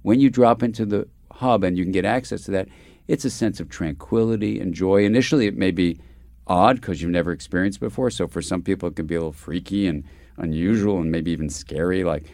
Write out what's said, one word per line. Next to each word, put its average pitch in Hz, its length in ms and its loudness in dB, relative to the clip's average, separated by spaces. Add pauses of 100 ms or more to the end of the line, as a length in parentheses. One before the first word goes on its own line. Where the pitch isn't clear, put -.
When 113 160 4
you 135 100 8
drop 120 320 6
into 113 240 -2
the 101 220 -2 (240)
hub 117 320 2
and 90 140 0
you 90 60 0
can 90 80 -2
get 92 140 0
access 117 380 -2
to - 80 -8
that, 95 160 -2 (400)
it's - 180 -2
a 127 60 0
sense - 280 -2
of 82 100 -10
tranquility 107 880 -2
and 95 140 -4
joy. 92 300 4
Initially, 120 440 4
it 101 100 -2
may 95 140 2
be 87 280 0 (460)
odd 104 360 4
'cause 85 200 -6
you've 85 100 -4
never 87 200 0
experienced 92 460 -2
it - 40 -10
before. 123 300 -2
So 90 160 -4
for 85 160 -6
some 90 180 -4
people, 92 280 -2
it 78 60 -8
can 80 120 -6
be 82 80 -2
a 82 40 0
little 80 120 -4
freaky 92 560 -4
and 73 160 -2 (340)
unusual 95 640 0
and 82 120 -2
maybe 82 200 -2
even 76 180 -4
scary. 85 540 -2
Like, 76 300 -2